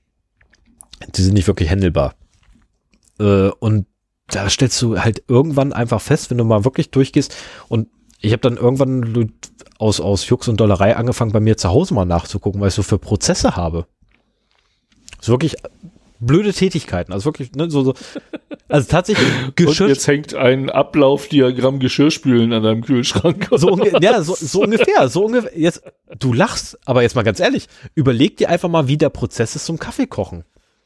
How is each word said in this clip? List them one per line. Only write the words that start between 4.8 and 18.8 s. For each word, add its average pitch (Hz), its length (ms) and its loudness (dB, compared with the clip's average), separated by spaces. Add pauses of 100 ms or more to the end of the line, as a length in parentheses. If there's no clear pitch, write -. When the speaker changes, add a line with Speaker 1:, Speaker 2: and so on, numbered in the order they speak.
Speaker 1:
du 113 180 0
halt 107 280 -2
irgendwann 139 460 2
einfach 117 280 -2
fest, - 280 -2
wenn 127 80 -2
du 120 80 2
mal 110 200 2
wirklich - 260 -2
durchgehst. 135 440 0 (320)
Und 113 200 -2 (340)
ich 110 100 0
hab 113 100 0
dann 120 140 2
irgendwann 123 800 0 (460)
aus, 107 200 0
aus 95 300 -2
Jux - 180 -2
und 110 140 0
Dollerei 104 340 4
angefangen, 117 380 -2
bei 110 80 2
mir 107 160 4
zu 95 120 -2
Hause 147 240 2
mal 98 120 0
nachzugucken, 95 560 -4
was 98 80 2
ich 95 60 -2
so 104 80 -2
für 98 160 -2
Prozesse - 580 -2
habe. 87 280 -4 (1300)
So - 140 -2
wirklich 143 240 -2 (640)
blöde 175 320 2
Tätigkeiten, 151 580 -4
also 98 140 -6
wirklich, 143 260 -6
ne, 156 180 -6
so, 143 140 0
so, 131 100 0 (760)
also 143 200 0